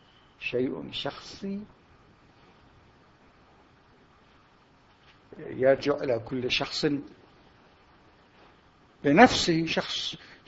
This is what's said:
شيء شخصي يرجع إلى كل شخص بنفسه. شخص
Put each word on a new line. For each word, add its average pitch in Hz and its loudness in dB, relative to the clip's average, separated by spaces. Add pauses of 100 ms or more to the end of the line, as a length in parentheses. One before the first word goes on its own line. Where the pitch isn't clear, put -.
(400)
شيء 120 -4
شخصي 196 -10 (3750)
يرجع 135 2
إلى 123 -2
كل 123 -6
شخص - -2 (2250)
بنفسه. 165 6
شخص - -4 (320)